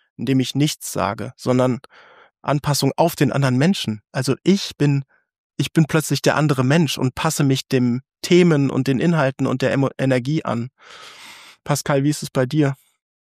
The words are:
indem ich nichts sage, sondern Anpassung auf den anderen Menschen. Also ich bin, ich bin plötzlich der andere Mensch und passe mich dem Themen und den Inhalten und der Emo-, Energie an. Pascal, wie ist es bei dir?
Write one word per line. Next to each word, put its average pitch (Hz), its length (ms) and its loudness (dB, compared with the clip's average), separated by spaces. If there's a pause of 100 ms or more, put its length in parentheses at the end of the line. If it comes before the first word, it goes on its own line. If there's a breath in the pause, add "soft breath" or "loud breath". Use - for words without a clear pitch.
(180)
indem 131 220 0
ich 123 160 -4
nichts - 360 -2
sage, 101 460 -4
sondern 127 420 0 (600 loud breath)
Anpassung 139 540 -2
auf 160 200 0
den 135 160 0
anderen 131 260 0
Menschen. 135 440 0 (100)
Also 135 320 -2
ich - 340 0
bin, 143 260 0 (540)
ich - 160 -4
bin 165 120 6
plötzlich 147 360 -2
der - 140 2
andere 143 280 0
Mensch 147 340 2
und 131 180 -2
passe - 280 -2
mich 135 240 0
dem 123 340 0 (200)
Themen 165 480 4
und 131 180 -2
den 135 120 0
Inhalten 143 480 0
und 131 140 -2
der 131 100 0
Emo-, 135 260 0
Energie 131 460 0
an. 117 260 -6 (920 loud breath)
Pascal, 143 400 0
wie 143 60 2
ist 151 140 -4
es 151 60 -8
bei 131 160 0
dir? 139 300 0 (580)